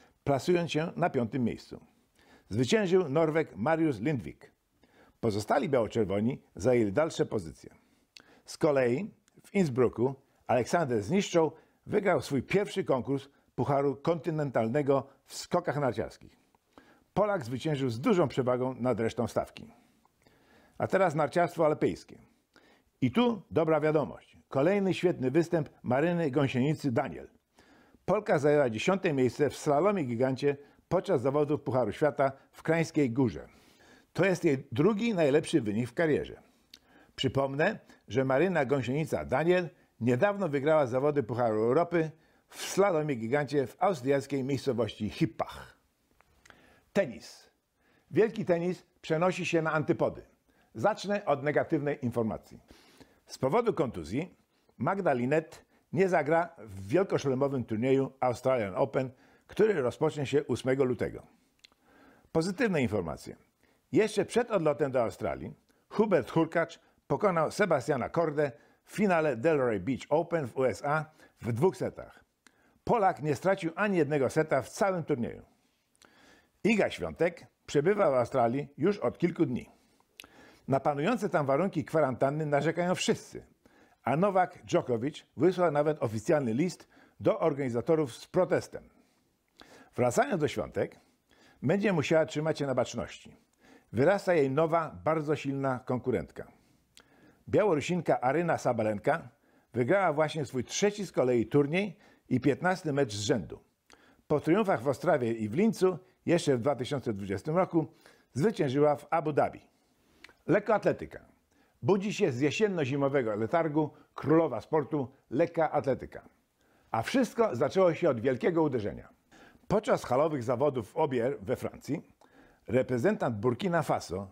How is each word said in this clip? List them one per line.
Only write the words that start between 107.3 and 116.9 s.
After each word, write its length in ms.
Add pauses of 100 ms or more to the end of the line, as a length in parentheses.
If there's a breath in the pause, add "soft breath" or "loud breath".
roku 300 (460 soft breath)
zwyciężyła 640
w 140
Abu 220
Dhabi. 280 (840 soft breath)
Lekkoatletyka. 800 (580 soft breath)
Budzi 300
się 200
z 80
jesienno-zimowego 960
letargu 540 (240 soft breath)
królowa 460
sportu, 480 (220 soft breath)
lekka 400
atletyka. 580 (600 soft breath)